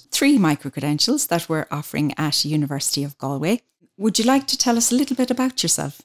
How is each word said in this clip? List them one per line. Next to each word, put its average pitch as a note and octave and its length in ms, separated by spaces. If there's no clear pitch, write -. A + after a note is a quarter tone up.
three C#4+ 280
microcredentials D3+ 880
that E3+ 220
we're D#3 200
offering D3 480
at D3 280
University C#3+ 580
of C#3+ 140
Galway. D#3 440
Would G#3 200
you A3 80
like C4+ 220
to - 100
tell A#3 200
us A#3 140
a A#3+ 40
little C4 220
bit B3+ 120
about B3+ 340
yourself? D3+ 420